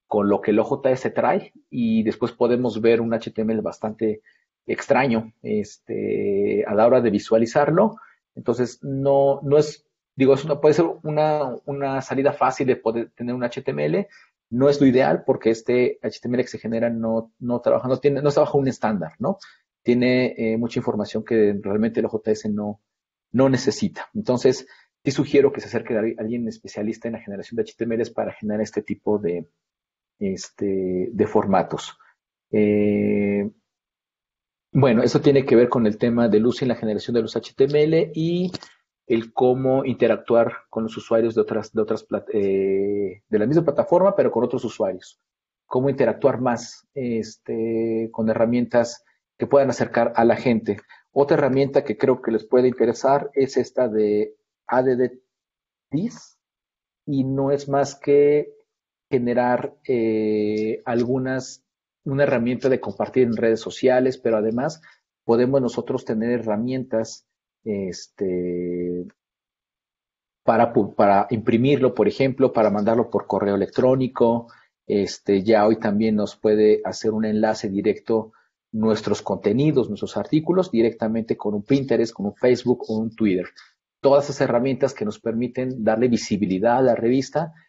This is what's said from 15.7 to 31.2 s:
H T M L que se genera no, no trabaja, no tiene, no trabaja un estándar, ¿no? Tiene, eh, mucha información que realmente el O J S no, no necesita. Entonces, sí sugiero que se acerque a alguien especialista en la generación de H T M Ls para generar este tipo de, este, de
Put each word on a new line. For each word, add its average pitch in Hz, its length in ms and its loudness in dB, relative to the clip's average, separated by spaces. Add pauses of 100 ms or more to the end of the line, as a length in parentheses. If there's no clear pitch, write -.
H 113 180 -6
T - 80 -10
M 123 100 -2
L 127 60 2
que - 60 -6
se - 80 -12
genera 117 320 -2
no, 113 480 -4
no 120 240 -4
trabaja, 123 260 0
no 127 120 -2
tiene, 143 240 0
no 147 80 2
trabaja 151 260 2
un 135 100 0
estándar, 107 520 -4
¿no? 160 180 -4 (460)
Tiene, 123 540 2
eh, 110 200 -2
mucha 120 220 -4
información 110 440 -4
que 104 380 2
realmente 107 380 -2
el 110 80 0
O - 20 -2
J 110 220 -4
S 107 180 -4
no, 104 320 -6 (500)
no 131 160 4
necesita. - 680 -2
Entonces, - 500 0 (380)
sí 143 80 -2
sugiero 139 420 2
que 104 80 -8
se - 60 -12
acerque 113 280 -4
a 104 40 0
alguien 110 480 -4
especialista 107 600 -8
en 117 60 -8
la 110 60 -10
generación 101 380 -12
de 110 40 -2
H - 160 -6
T 113 60 -4
M 113 120 -2
Ls 113 140 -2
para 107 240 -6
generar 107 300 -4
este 107 180 -6
tipo 104 380 -2
de, 87 280 -4 (720)
este, 95 920 -4
de 101 160 0